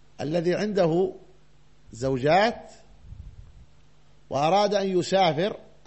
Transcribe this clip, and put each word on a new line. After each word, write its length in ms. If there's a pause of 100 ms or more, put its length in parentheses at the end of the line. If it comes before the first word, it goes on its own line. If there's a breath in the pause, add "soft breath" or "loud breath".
(220)
الذي 340
عنده 580 (800)
زوجات 800 (1600)
وأراد 440
أن 260
يسافر، 580 (300)